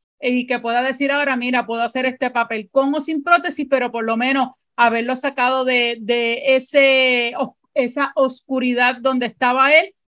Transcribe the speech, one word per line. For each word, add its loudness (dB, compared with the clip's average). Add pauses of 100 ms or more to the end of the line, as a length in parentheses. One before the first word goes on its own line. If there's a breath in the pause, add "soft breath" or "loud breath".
(200)
eh, -2
y 0
que -2
pueda -2
decir -2
ahora, 0
"Mira, -2
puedo -4
hacer -2
este -4
papel -4
con 2
o -2
sin -4
prótesis", 0
pero 0
por -6
lo 0
menos 0 (260)
haberlo 2
sacado -2
de, 0
de 0
ese 2
os-, -4 (180)
esa -2
oscuridad 0
donde 0
estaba 2
él 4 (140)